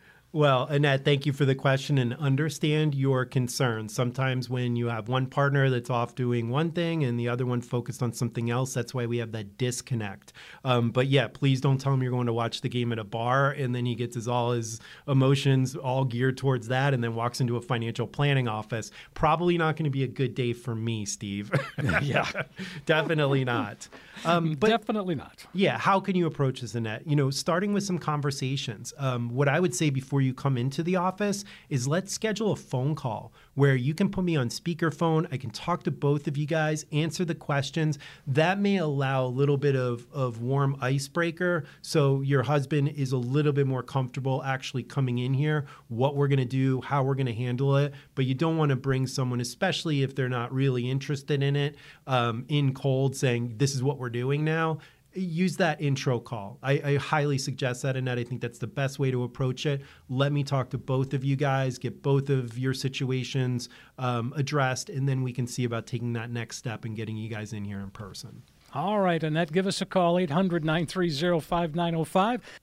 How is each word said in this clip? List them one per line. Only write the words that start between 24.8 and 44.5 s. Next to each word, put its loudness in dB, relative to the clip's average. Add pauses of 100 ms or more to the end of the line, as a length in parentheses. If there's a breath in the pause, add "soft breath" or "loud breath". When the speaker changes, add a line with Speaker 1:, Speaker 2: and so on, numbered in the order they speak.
Speaker 2:
not. -10
Speaker 1:
yeah, 2
how 4
can 0
you 4
approach 0
this, -6
Annette? -4
You 4
know, 4
starting 0
with 0
some -2
conversations. -4
Um, -2
what 2
I 4
would 2
say 2
before 0
you 4
come 0
into 0
the 2
office 0 (240 loud breath)
is 0
let's 0
schedule 0
a 0
phone -2
call -6 (220 soft breath)
where 6
you 0
can 2
put -2
me 2
on 2
speakerphone. 0
I -4
can -8
talk -4
to 0
both 0
of -2
you -2
guys, -2
answer 0
the -2
questions. 0 (300 loud breath)
That 2
may 4
allow 0
a 0
little 2
bit 2
of, -2
of -2
warm 2
icebreaker. 0 (180 loud breath)
So 2
your 2
husband 2
is -2
a 2
little 2
bit 2
more -2
comfortable -2
actually -4